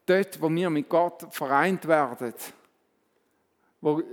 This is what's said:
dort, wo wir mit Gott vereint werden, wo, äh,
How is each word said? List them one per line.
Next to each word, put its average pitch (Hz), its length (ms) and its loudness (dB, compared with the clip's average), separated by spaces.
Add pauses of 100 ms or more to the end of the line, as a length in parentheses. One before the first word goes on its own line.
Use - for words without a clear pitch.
dort, 190 380 0
wo 156 80 0
wir 175 180 0
mit 151 180 -2
Gott 170 440 0
vereint 151 580 0
werden, 127 460 0 (1500)
wo, 151 160 0
äh, 151 120 -8